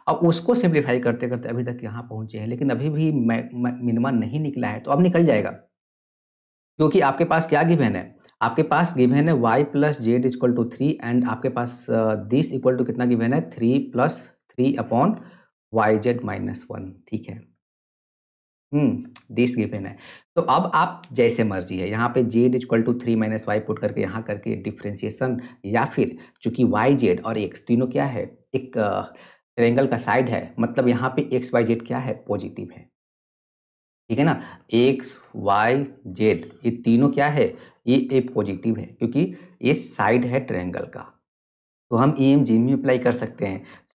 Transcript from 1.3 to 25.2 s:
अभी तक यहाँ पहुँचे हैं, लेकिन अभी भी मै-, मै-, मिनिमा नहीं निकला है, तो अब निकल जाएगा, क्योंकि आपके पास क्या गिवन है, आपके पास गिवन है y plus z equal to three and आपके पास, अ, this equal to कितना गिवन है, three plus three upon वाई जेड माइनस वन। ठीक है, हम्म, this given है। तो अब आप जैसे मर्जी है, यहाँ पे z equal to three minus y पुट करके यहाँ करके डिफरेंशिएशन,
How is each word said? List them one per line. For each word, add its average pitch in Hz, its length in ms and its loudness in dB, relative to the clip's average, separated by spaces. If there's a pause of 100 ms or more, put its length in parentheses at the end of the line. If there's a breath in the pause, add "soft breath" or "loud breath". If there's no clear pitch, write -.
अभी 120 160 -4
तक 123 180 -6
यहाँ 113 200 -10
पहुँचे 110 360 -10
हैं, 110 80 -8
लेकिन 139 240 -2
अभी 127 200 -2
भी 156 220 0
मै-, 117 320 0 (100)
मै-, 123 280 -4
मिनिमा 120 280 0
नहीं 117 300 -2
निकला 127 280 -4
है, 107 120 -6
तो - 100 -10
अब 143 100 2
निकल 175 240 4
जाएगा, 107 260 2
क्योंकि - 1500 -4
आपके 139 240 2
पास 165 240 2
क्या 151 140 4
गिवन 143 340 2
है, - 200 -10 (260 soft breath)
आपके 120 200 0
पास 160 340 2
गिवन 135 320 4
है 165 60 4
y 120 300 4 (120)
plus 143 260 0
z 117 180 2
equal 127 380 0
to 113 100 0
three - 240 -2 (120)
and 123 240 0
आपके - 200 -4
पास, 120 420 -6
अ, 110 380 0
this 131 300 0
equal 127 220 2
to 123 60 0
कितना 123 180 -4
गिवन 120 280 2
है, 160 180 -2
three 123 300 2 (120)
plus 123 200 2 (400)
three 131 240 0 (100)
upon 160 300 2 (580 loud breath)
वाई 110 240 2
जेड 117 260 -2
माइनस 101 460 -8
वन। 98 240 -12 (140)
ठीक - 200 -10
है, - 260 -18 (1200)
हम्म, 143 320 0 (300)
this 120 220 0
given 98 300 -4
है। 104 100 -12 (400 loud breath)
तो 170 60 2
अब 170 320 2
आप 160 280 -2 (100)
जैसे 117 320 2
मर्जी 92 340 -4
है, 90 120 -4
यहाँ 113 180 0
पे 123 160 0
z 113 300 4
equal 120 280 0
to 120 120 0
three 120 280 -2
minus 107 260 -4
y 104 100 0
पुट 107 200 -4
करके 104 220 -4
यहाँ 104 220 -4
करके 107 340 -6
डिफरेंशिएशन, 107 840 -6 (240 loud breath)